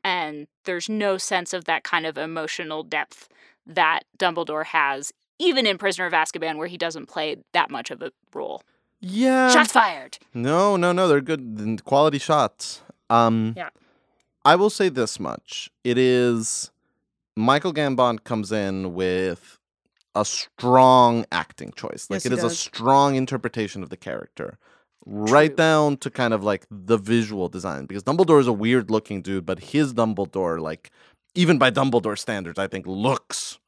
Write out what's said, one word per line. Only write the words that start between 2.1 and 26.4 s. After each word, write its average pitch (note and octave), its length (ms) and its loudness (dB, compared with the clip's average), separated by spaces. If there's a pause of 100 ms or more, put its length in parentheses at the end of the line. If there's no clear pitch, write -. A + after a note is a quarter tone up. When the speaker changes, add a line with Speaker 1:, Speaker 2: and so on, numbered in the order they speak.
Speaker 1:
emotional D#3 680 -8
depth - 440 -8 (400)
that D#3+ 360 0 (160)
Dumbledore E3 480 -2
has, C#3+ 440 -2 (280)
even C#4 260 0
in G3 140 0
Prisoner F#3 260 -2
of E3+ 80 -2
Azkaban, D#3+ 440 -2
where D#3+ 100 -6
he F3 100 -14
doesn't E3 300 -6
play D#3 300 -6 (160)
that E3+ 180 2
much A#2+ 200 -10
of A#2 120 -14
a C3 80 -12 (220)
role. - 280 -10 (400)
Speaker 2:
Yeah. B3+ 500 2
Speaker 1:
Shots D#4 200 6
fired. F3+ 480 0 (160)
Speaker 2:
No, E3+ 420 2
no, F3 140 2
no. F3+ 160 2
They're C#3+ 140 6
good D3+ 200 -4
and G#2+ 420 -6
quality C#3+ 360 4
shots. - 600 -2 (280)
Um, A2+ 480 4
Speaker 1:
Yeah. E3+ 120 -12 (760)
Speaker 2:
I D3+ 100 8
will G3+ 140 2
say G3 200 0
this B2 300 -4
much. - 520 -10 (120)
It A#2+ 140 0
is, B2 720 2 (680)
Michael C#3+ 380 2
Gambon B2+ 500 0
comes G#2+ 280 -6
in F#2+ 420 -4
with F#2 640 -4 (560)
a G#2 100 0
strong B2 1080 4
acting - 440 -8
choice. - 360 -12
Like, G2 60 -4
Speaker 3:
Yes, - 100 -8
Speaker 2:
it B2 40 -2
Speaker 3:
he B2 60 0
Speaker 2:
is A2 60 -2
a A#2 60 -2
Speaker 3:
does. E3+ 100 -6
Speaker 2:
strong C3+ 560 2
interpretation A#2+ 680 -6
of E2+ 80 -14
the F#2 80 -14
character. - 640 -12 (480)
Right A2 420 4
Speaker 1:
True. - 80 -6
Speaker 2:
down D3+ 400 4
to - 140 -10
kind A#2 220 0
of, G2 100 -2